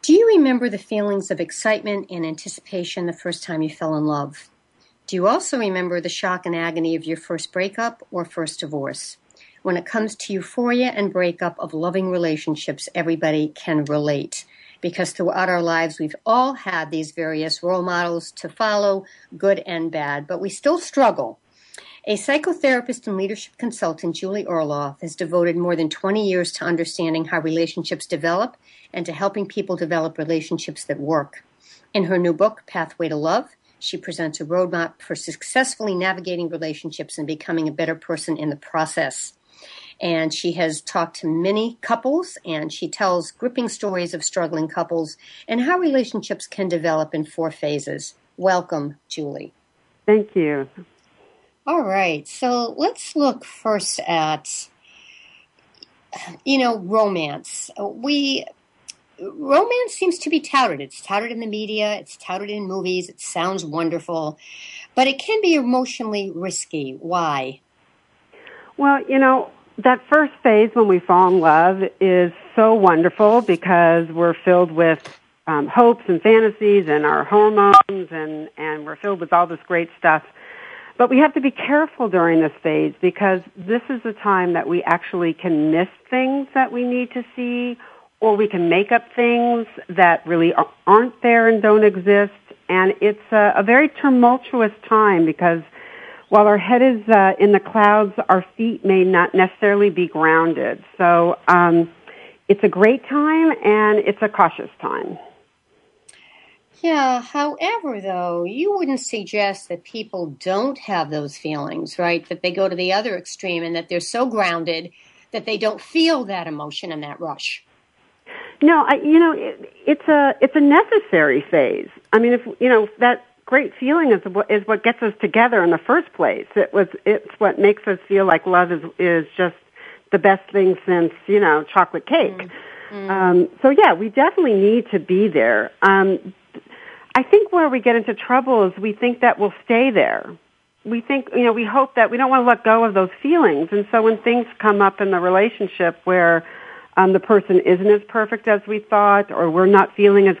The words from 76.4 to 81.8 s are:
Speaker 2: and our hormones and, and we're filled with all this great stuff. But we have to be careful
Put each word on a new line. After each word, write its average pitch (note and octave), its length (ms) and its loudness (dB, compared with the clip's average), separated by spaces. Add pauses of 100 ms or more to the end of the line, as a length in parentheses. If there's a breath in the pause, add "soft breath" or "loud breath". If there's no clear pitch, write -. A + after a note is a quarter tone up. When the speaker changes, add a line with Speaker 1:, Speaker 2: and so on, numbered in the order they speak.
Speaker 2:
and D3+ 180 0
our D3+ 200 0
hormones G#3 500 6 (140)
and, D#3 640 -10
and D3+ 300 -8
we're D#3 100 -12
filled G3 240 -6
with E3 140 -4
all F3 140 4
this E3 200 -10
great E3+ 220 -4 (100)
stuff. D#3 240 2 (720 loud breath)
But A#3+ 140 2
we B3+ 80 4
have D4+ 160 4
to D4 60 -2
be C4 100 0
careful C#4 580 -2